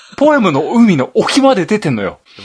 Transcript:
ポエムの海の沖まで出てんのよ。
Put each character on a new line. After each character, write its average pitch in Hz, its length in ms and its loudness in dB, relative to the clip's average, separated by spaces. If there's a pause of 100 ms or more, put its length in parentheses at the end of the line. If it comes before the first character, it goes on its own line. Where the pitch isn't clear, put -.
(160)
ポ 302 180 2
エ 285 40 0
ム 196 140 0
の 139 200 -4
海 233 240 4
の 127 180 -2
沖 - 260 0
ま 262 140 2
で 180 120 -2
出 214 120 -2
て 214 100 -6
ん 127 80 -2
の 104 60 -6
よ。 90 180 -8 (240)